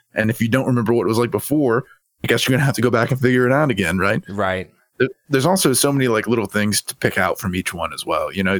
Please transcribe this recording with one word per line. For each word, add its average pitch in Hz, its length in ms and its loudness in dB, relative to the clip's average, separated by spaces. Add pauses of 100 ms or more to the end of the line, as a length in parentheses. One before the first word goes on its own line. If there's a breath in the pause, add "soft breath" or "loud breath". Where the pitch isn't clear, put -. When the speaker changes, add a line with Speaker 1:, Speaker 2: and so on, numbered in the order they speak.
(140)
Speaker 1:
And 110 140 0
if - 120 -2
you 117 80 0
don't 131 180 0
remember 120 260 2
what 117 120 2
it 87 40 0
was 110 100 2
like 120 120 2
before, 127 540 0 (400 soft breath)
I - 20 -4
guess 117 220 2
you're 131 80 2
gonna 139 100 2
have 139 80 0
to 110 80 -4
go 120 80 4
back 113 220 2
and 131 80 -2
figure 127 260 4
it 123 60 2
out 143 180 2
again, 92 280 0
right? 98 300 0
Speaker 2:
Right. 95 440 -4 (260)
Speaker 1:
There, 127 80 2 (220)
there's 135 180 2
also 180 260 2
so 143 200 0
many, 135 160 0
like, 107 180 0
little 110 200 0
things 104 360 -2
to - 140 -16
pick - 200 -2
out 92 220 0
from 92 160 -6
each 92 180 -4
one 82 200 -6
as 71 120 -12
well. 78 280 -4
You 95 100 -4
know, 95 180 0